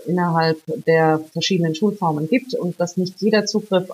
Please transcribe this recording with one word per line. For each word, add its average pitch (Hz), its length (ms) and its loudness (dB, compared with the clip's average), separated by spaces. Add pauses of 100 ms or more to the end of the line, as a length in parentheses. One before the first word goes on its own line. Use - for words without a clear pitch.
innerhalb 165 520 0 (280)
der 160 340 4 (120)
verschiedenen 165 420 0
Schulformen 160 540 -2
gibt 247 260 -2
und 170 260 -4
dass 180 160 -2
nicht 185 240 -4
jeder 208 240 2
Zugriff 196 500 -2